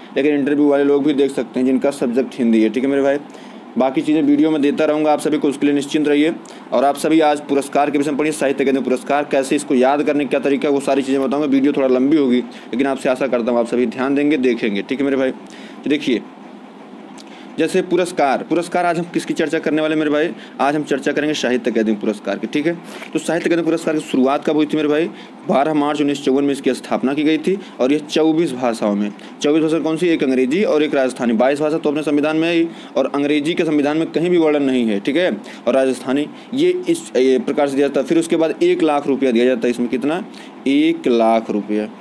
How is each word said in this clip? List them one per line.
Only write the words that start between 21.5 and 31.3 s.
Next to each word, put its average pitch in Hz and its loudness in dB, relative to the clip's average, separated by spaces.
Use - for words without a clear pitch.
अकादमी 110 2
पुरस्कार 101 -4
की, - -6
ठीक 147 -4
है। 170 2
तो 165 -4
साहित्य 170 -2
अकादमी 170 0
पुरस्कार 160 0
की 156 -2
शुरुआत 139 0
कब 156 2
हुई 151 2
थी 151 -4
मेरे 151 0
भाई? 151 2
बारह 151 2
मार्च 147 0
उन्नीस 143 0
चौवन 139 2
में 143 2
इसकी 131 0
स्थापना 120 -2
की 151 0
गई 156 2
थी 180 0
और 131 2
यह 151 2
चौबीस 156 0
भाषाओं 117 -2
में, 104 -2
चौबीस 151 4
भाषा 160 0
कौन 160 -2
सी? 175 0
एक 160 2
अंग्रेजी 131 2
और 151 2
एक 151 0
राजस्थानी। 127 0